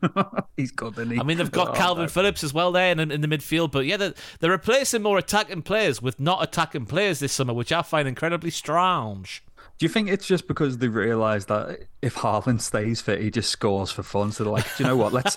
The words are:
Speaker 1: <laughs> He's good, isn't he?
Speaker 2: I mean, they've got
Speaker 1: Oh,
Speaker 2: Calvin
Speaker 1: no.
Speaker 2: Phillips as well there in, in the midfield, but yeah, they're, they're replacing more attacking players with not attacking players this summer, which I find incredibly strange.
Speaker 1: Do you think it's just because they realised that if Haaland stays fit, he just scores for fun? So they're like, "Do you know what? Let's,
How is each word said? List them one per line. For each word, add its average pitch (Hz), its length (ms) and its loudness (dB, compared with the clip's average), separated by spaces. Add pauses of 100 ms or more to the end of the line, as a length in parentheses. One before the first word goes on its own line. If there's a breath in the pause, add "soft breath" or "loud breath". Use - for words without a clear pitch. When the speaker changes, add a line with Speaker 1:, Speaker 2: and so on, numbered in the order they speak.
Speaker 1:
<laughs> - 540 -2
He's 127 160 -4
good, 113 220 -8
isn't 117 180 -4
he? 120 80 0
Speaker 2:
I - 20 2
mean, 160 160 0
they've 175 140 -2
got 180 160 2
Speaker 1:
Oh, - 60 -4
Speaker 2:
Calvin 175 300 2
Speaker 1:
no. 156 40 -2
Speaker 2:
Phillips 190 340 0
as 143 100 -2
well 175 200 2
there 180 180 4
in, 165 80 2 (140)
in 151 80 -2
the 151 80 0
midfield, 156 420 0
but 135 160 0
yeah, 185 100 0
they're, 196 180 -2 (260 loud breath)
they're 165 100 4
replacing 233 520 2
more 202 160 4
attacking 190 440 0
players 185 400 0
with 127 160 -4
not 170 240 0
attacking 156 440 -4
players 180 340 0
this 139 120 -2
summer, 123 200 0
which 117 180 -2
I 165 120 0
find 147 260 0
incredibly 165 420 -4
strange. 147 920 -2 (340 loud breath)
Speaker 1:
Do 156 60 0
you 165 40 4
think 208 200 0
it's 190 180 -2
just 180 220 2
because 143 300 0
they 127 100 2
realised 110 600 2
that 107 300 -2 (240)
if 127 140 0
Haaland 110 440 2
stays 110 400 -2
fit, 101 200 0
he 107 100 0
just 107 200 -2
scores 98 420 0
for 101 120 -6
fun? 104 260 0
So 110 140 -4
they're 104 80 0
like, 113 120 2 (120)
"Do 139 80 0
you 127 40 4
know 127 80 4
what? 104 160 2
Let's, 123 240 0